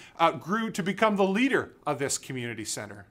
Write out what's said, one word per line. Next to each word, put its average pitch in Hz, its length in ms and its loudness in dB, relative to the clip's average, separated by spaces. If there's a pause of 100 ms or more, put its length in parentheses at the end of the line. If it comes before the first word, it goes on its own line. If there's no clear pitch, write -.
(180)
uh, 165 140 6
grew 202 400 -2
to - 100 -4
become 202 360 2
the 190 100 6
leader 202 460 2 (120)
of 147 140 -2
this 131 180 -2
community 120 460 -8
center. 104 460 -10